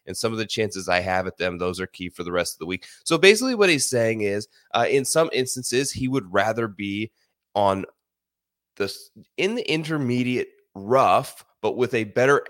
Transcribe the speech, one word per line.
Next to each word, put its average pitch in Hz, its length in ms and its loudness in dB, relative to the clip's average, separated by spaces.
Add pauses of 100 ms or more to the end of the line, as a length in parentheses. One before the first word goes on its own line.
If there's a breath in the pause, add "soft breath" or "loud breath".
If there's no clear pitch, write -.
and 95 120 -10
some 113 160 -4
of 110 40 -6
the 110 80 -4
chances 95 440 -4
I 90 100 4
have 92 260 -2
at 92 120 -8
them, 90 200 -2
those 90 220 -4
are 92 80 -4
key 90 220 -10
for 87 160 -12
the 87 80 -6
rest 87 220 -2
of - 40 -20
the 80 60 -10
week. 92 200 -6 (200 loud breath)
So 165 120 2
basically 214 380 6
what 202 140 4
he's 147 200 0
saying 113 340 0
is, 101 260 -2 (240 soft breath)
uh, 117 160 2
in 139 160 2
some 165 260 2
instances, 127 640 -2
he 131 160 -4
would 113 240 -4
rather 110 340 0
be 101 440 -6 (440)
on 98 300 2 (880)
the 101 80 -2
s-, - 260 -10 (280)
in 196 180 -2
the - 160 -4
intermediate 127 800 -2 (260)
rough, 107 680 2 (160)
but 107 160 -2
with 120 160 0
a 113 100 0
better 120 460 4